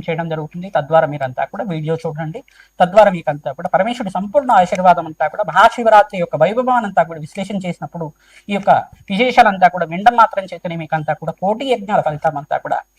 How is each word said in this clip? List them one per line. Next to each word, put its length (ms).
చేయడం 200
జరుగుతుంది. 460
తద్వారా 320
మీరంతా 380
కూడా 180
వీడియో 320
చూడండి. 480
తద్వారా 320
మీకంతా 400
కూడా 180
పరమేశ్వరుడి 420
సంపూర్ణ 400
ఆశీర్వాదం 540
అంతా 220
కూడా 200
మహాశివరాత్రి 720
యొక్క 160
వైభవాన్ని 520
అంతా 160
కూడా 160
విశ్లేషణ 380
చేసినప్పుడు 540
ఈ 40
యొక్క 180
విశేషాలంతా 580
కూడా 180
వినడం 300
మాత్రం 280
చేతనే 220
మీకంతా 380
కూడా 180
కోటి 340
యజ్ఞాల 360
ఫలితం 360
అంతా 200
కూడా 240